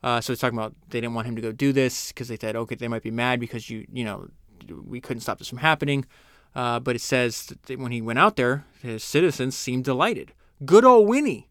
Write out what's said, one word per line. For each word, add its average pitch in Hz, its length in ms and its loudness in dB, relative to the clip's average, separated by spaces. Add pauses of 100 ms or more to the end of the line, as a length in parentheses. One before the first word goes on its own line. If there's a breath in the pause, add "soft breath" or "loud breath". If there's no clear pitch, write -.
Uh, 120 180 0
so 127 120 -4
he's 120 60 -4
talking 117 200 0
about 110 160 -6 (140)
they 120 120 -4
didn't 117 140 -6
want 113 120 -4
him 117 100 -6
to 113 60 -8
go 113 80 -4
do 139 220 0
this 131 400 0
'cause 123 160 -12
they 113 100 -8
said, 110 180 -6
"Okay, 117 180 -6
they 117 140 -8
might 113 140 -6
be 113 80 -8
mad 120 300 0
because 117 280 -10
you, 110 240 -12
you 123 120 -6
know, 104 240 -10 (560)
we 123 160 -12
couldn't 120 220 -10
stop - 160 -6
this - 100 -16
from 120 100 -12
happening." 143 460 0 (500 soft breath)
Uh, 120 240 -2
but 127 160 -2
it 120 60 -6
says 123 520 -2 (140)
that 127 140 -10
when 123 100 -6
he 120 100 -4
went 113 200 -2
out 208 160 4
there, 131 300 0 (140)
his 113 220 -10
citizens 143 540 0
seemed 127 280 -4
delighted. 139 480 -2 (320)
"Good 196 200 10
old 233 240 10
Winnie! 240 420 0